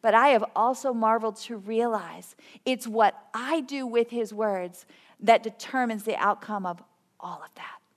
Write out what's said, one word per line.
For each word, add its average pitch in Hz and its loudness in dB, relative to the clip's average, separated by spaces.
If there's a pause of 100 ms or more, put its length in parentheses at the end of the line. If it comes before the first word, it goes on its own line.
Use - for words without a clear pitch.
But 220 4
I 247 8
have 220 4 (120)
also 247 0
marveled 220 0
to - -12
realize 208 -4 (300)
it's 254 -2
what 214 2
I 269 -2
do 262 -8
with 233 0
his 226 -6
words 196 -4 (340)
that 220 6
determines 226 -4
the 220 -4
outcome 202 -2
of 175 -8 (360)
all - -14
of - -20
that. - -18 (180)